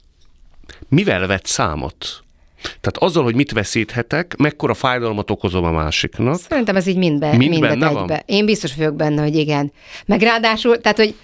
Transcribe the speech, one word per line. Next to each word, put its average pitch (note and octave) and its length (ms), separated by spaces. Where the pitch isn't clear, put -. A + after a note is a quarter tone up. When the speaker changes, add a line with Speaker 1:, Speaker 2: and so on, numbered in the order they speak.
Speaker 1:
mivel B2 400
vett F#2+ 180
számot? - 800
Tehát - 360
azzal, E3 260
hogy A#2 120
mit C3+ 160
veszíthetek, A#2 840
mekkora C#3+ 360
fájdalmat A#2 580
okozom F#2 320
a E2+ 80
másiknak. E2 680
Speaker 2:
Szerintem A3+ 360
ez F#3 120
így F#3+ 100
mind E3 220
be-, D3+ 160
Speaker 1:
Mind C3 140
Speaker 2:
mindet C#3 300
Speaker 1:
benne D3+ 120
van? G#2 120
Speaker 2:
egybe. D3 220
Én G#3 200
biztos F3+ 300
vagyok D#3 200
benne, D3+ 260
hogy D3+ 140
igen. D3 360
Meg G3+ 160
ráadásul, A3+ 600
tehát, G#3 160
hogy G#3+ 260